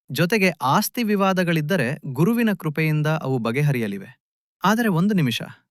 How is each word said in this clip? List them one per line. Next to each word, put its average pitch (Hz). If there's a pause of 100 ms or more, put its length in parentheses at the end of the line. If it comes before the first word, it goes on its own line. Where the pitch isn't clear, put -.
(120)
ಜೊತೆಗೆ 185
ಆಸ್ತಿ 165
ವಿವಾದಗಳಿದ್ದರೆ 175
ಗುರುವಿನ 214
ಕೃಪೆಯಿಂದ 156
ಅವು 135
ಬಗೆಹರಿಯಲಿವೆ. 117 (420)
ಆದರೆ 226
ಒಂದು 190
ನಿಮಿಷ, 135 (280)